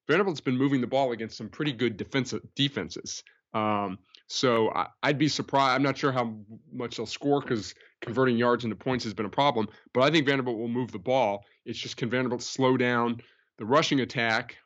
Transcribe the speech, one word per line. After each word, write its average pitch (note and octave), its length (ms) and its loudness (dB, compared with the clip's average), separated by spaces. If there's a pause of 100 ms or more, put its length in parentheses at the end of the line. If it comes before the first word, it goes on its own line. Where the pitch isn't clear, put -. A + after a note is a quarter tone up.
Vanderbilt's F3 340 2
been B2+ 160 0
moving C3+ 240 2
the A#2+ 60 -2
ball C3 240 2
against A2 260 -8
some A2 120 -10
pretty D3+ 220 -4
good A#2+ 240 0
defensive, B2+ 460 -4 (140)
defenses. G#2+ 680 -4 (300)
Um, G#2 460 -2 (260)
so A2+ 460 2
I, D#2+ 160 -2 (160)
I'd C3+ 160 2
be D3+ 80 4
surprised. C3+ 480 2
I'm C3+ 80 2
not C#3 160 0
sure C#3+ 120 2
how A#2+ 220 0 (400)
much B2 240 -6
they'll A#2 80 -4
score C#3+ 380 0
'cause A2 320 -4 (260)
converting B2 340 2
yards A#2+ 280 2
into A2 120 -4
points B2+ 280 -2
has A2 100 -6
been G2+ 140 -4
a - 20 -6
problem, B2+ 380 2 (260)
but B2 80 2
I C#3 80 6
think D#3 160 4
Vanderbilt B2+ 320 0
will A#2 100 -4
move A#2 240 -2
the G#2+ 60 -8
ball. G#2+ 480 0 (180)
It's A#2 140 -10
just, - 180 -10
can A#2+ 140 -4
Vanderbilt B2 320 -2
slow C3 340 2
down A#2+ 460 2 (380)
the A#2 60 -8
rushing C#3+ 340 2
attack, A#2 680 -2